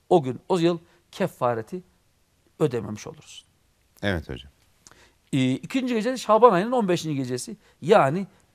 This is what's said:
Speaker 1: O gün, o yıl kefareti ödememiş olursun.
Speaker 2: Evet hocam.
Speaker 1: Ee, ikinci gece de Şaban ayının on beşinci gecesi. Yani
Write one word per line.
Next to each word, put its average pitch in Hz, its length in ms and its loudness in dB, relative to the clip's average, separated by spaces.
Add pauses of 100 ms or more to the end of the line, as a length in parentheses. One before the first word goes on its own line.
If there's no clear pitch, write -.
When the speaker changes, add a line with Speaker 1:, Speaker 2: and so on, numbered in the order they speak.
Speaker 1:
O 175 140 4
gün, 127 160 -8 (100)
o 185 80 0
yıl 170 220 0 (320)
kefareti 131 720 -4 (760)
ödememiş 117 480 -4
olursun. - 400 -20 (560)
Speaker 2:
Evet 90 260 -4
hocam. 65 220 -14 (800)
Speaker 1:
Ee, 131 180 2
ikinci 247 420 -4
gece 220 180 -2
de 262 60 -6
Şaban 220 360 6
ayının 202 180 0
on 240 160 0
beşinci 160 280 -2
gecesi. 127 420 -6 (240)
Yani 165 460 4 (280)